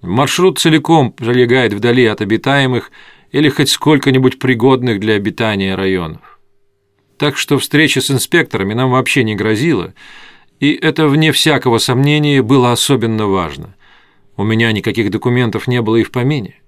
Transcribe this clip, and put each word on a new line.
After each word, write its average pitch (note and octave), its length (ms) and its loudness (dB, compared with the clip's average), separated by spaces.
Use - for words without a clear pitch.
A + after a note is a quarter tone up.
Маршрут C#3 580 0
целиком D#3 520 2
пролегает A#2+ 640 0
вдали A#2+ 320 2
от G#2+ 160 -2
обитаемых B2+ 720 -2
или D3 180 2
хоть D3 200 0
сколько-нибудь C3 680 0
пригодных B2 600 0
для G#2+ 160 0
обитания G2+ 600 -2
районов. F#2 640 -4
Так D3 200 -2
что - 200 0
встреча D3+ 420 0
с B2+ 120 -4
инспекторами A2+ 600 -2
нам B2+ 180 0
вообще B2+ 320 0
не G#2+ 120 -2
грозила, G#2+ 580 -2
и D3 140 2
это, D#3 340 0
вне D3+ 240 2
всякого C3 460 0
сомнения, C#3+ 640 2
было B2 300 2
особенно A2+ 560 0
важно. F2 480 -4
У G#2 60 -4
меня A2+ 280 0
никаких G#2 380 -2
документов A#2 580 -2
не B2 140 0
было A2+ 160 0
и A2 60 2
в - 80 -6
помине. B2 440 -4